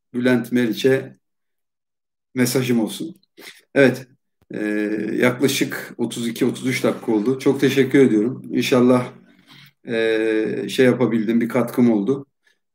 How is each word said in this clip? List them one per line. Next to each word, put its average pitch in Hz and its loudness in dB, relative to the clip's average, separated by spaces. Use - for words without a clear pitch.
Bülent 123 0
Meriç'e 123 0
mesajım 123 0
olsun. - -6
Evet, 127 2
e, 110 -8
yaklaşık 127 -2
otuz 117 -6
iki 120 -2
otuz 120 -6
üç 127 -2
dakika 113 -2
oldu. 113 0
Çok 139 0
teşekkür 135 2
ediyorum. 120 2
İnşallah, 127 2
e, 110 -2
şey 131 2
yapabildim, 113 2
bir 113 -2
katkım 120 2
oldu. 113 0